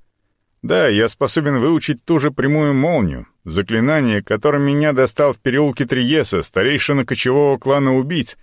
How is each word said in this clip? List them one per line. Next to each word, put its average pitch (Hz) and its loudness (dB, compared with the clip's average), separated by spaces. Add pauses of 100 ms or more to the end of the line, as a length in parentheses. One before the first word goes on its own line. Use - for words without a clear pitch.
(640)
Да, 87 0
я 110 2
способен 143 -2
выучить 147 -2
ту 165 0
же 143 0
прямую 143 0
молнию, 131 0 (180)
заклинание, 117 0
которым 143 0
меня 143 0
достал 131 0
в 113 -8
переулке 135 0
Триеса 127 0
старейшина 135 0
кочевого 139 0
клана 135 0
убийц, 139 -4